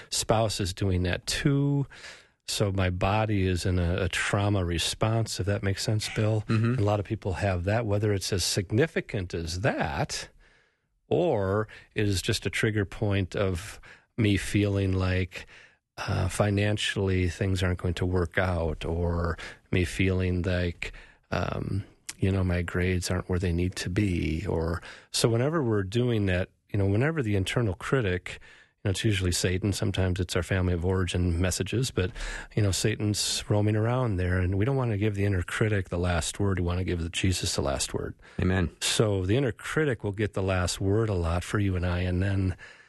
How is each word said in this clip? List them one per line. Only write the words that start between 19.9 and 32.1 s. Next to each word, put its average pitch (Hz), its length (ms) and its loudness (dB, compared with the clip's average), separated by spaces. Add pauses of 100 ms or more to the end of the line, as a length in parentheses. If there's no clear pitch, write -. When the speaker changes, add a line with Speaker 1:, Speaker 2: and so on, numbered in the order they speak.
Speaker 1:
like, 90 500 -2 (380)
um, - 520 -2 (360)
you 98 120 4
know, 95 120 2
my 90 180 2
grades 90 480 -2
aren't 90 180 -2
where 90 120 0
they 90 140 0
need 90 240 0
to - 120 -6
be. 87 580 0
Or, 82 360 -2 (280)
so - 180 2
whenever 135 340 0
we're 110 200 2
doing 113 440 0
that, 90 220 0 (200)
you - 80 -4
know, 98 80 2
whenever 131 380 2
the 107 120 0
internal 98 380 0
critic, 101 640 -2 (440)
you 104 60 0
know, - 20 2
it's - 120 -2
usually 92 280 2
Satan. 92 420 0
Sometimes 92 460 0
it's 90 160 -2
our 90 80 0
family 90 300 0
of 85 120 -2
origin 90 560 0
messages, 95 480 0
but, 90 220 -2 (440)